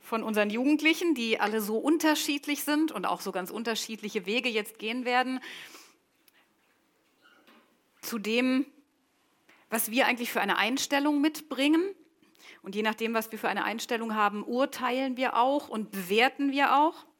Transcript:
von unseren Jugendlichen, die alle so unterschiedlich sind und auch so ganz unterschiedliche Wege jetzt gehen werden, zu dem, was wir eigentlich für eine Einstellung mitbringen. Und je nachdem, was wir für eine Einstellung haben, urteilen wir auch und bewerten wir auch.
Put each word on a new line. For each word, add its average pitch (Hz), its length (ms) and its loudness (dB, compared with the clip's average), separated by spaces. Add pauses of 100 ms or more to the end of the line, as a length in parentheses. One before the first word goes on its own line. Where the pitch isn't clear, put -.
von 220 240 -4
unseren 208 260 2
Jugendlichen, 302 640 2
die 226 240 0
alle 208 220 0
so 214 180 -2
unterschiedlich 302 840 0
sind 302 260 2
und 185 160 -4
auch 180 140 -2
so 202 100 -8
ganz 185 220 -6
unterschiedliche 214 720 -6
Wege 226 220 -2
jetzt 214 320 -6
gehen 233 240 -6
werden, 254 340 0 (2750)
zu - 160 -6
dem, 247 480 2 (1040)
was 220 220 -2
wir 240 140 4
eigentlich 240 260 0
für 220 80 0
eine 196 180 2
Einstellung 285 640 2
mitbringen. 302 640 2 (800)
Und 196 120 -12
je 214 80 -2
nachdem, 220 320 -2
was 220 160 -2
wir 220 80 -10
für - 100 -2
eine - 140 -2
Einstellung 226 540 -4
haben, 208 260 0
urteilen 254 760 -2
wir 262 200 0
auch 277 320 2
und 220 240 -8
bewerten 220 580 2
wir 269 260 4
auch. 311 300 2 (140)